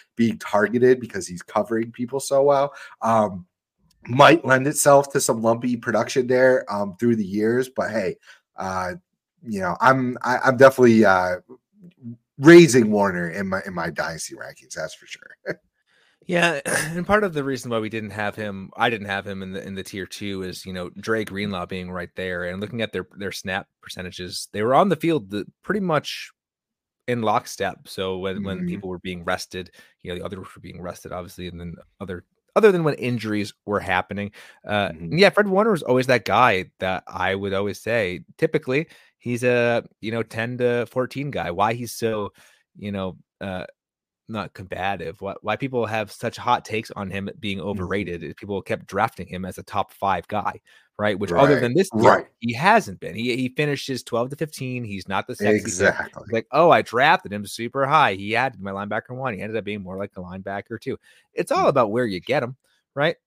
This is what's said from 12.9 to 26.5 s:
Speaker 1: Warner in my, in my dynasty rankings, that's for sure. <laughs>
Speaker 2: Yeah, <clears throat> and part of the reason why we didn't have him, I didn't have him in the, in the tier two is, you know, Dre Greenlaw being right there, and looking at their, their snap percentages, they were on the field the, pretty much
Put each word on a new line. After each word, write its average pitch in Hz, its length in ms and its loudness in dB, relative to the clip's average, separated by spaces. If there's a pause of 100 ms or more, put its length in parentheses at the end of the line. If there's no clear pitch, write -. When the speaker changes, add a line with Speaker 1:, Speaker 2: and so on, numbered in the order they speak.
Speaker 1:
Warner 104 400 2
in 196 180 -6
my, 190 180 -2
in 196 80 -10
my 170 160 -6
dynasty 160 460 -6
rankings, - 380 -18
that's 78 200 -8
for - 120 -20
sure. - 300 -20 (100)
<laughs> - 100 -8 (720)
Speaker 2:
Yeah, 170 340 0
<clears throat> - 40 -10
and 160 400 -4
part 208 160 4
of 180 120 -2
the 143 100 -4
reason 127 260 -6
why 117 80 0
we 110 100 -4
didn't 107 220 -8
have 104 240 -4
him, 101 420 -10
I 117 140 2
didn't 101 160 -6
have 98 180 -4
him 95 200 -10
in 92 80 -12
the, 95 120 -10
in 98 120 -10
the 95 80 -10
tier 95 220 -10
two 98 360 -8
is, 90 240 -10
you 92 60 -12
know, 90 180 -10
Dre 110 340 -2
Greenlaw 95 420 -6
being 90 240 -10
right 90 260 -10
there, 90 280 -6
and 90 160 -8
looking 110 220 -6
at 107 100 -6
their, 92 140 -6 (100)
their 95 140 -8
snap 95 380 -6 (120)
percentages, - 720 -12
they 101 100 -4
were 123 120 2
on 180 140 4
the 160 80 0
field 143 340 -2
the, 104 160 -6 (160)
pretty 202 160 -4
much 170 540 -4 (760)